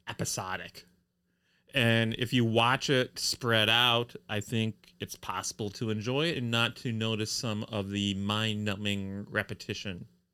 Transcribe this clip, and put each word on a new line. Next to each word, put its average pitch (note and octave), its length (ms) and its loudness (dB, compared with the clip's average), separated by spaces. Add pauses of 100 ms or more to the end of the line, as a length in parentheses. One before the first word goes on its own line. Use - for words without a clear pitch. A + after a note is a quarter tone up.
episodic. F#2 800 -6 (880)
And A2+ 440 4
if - 140 -2
you B2 120 6
watch A2+ 440 4
it B2+ 300 2
spread A2 500 2
out, A#2+ 460 4 (140)
I G#2+ 100 -2
think A2 640 -2
it's - 160 -8
possible G2 540 -6
to A2 200 -4
enjoy B2+ 380 0
it E3 100 -2
and A#2+ 120 -2
not A#2 260 2
to B2 160 -4
notice A2 400 -2
some A2 320 -4
of G2+ 260 -4
the G2+ 240 0
mind-numbing G#2 1120 -2
repetition. - 760 -6 (280)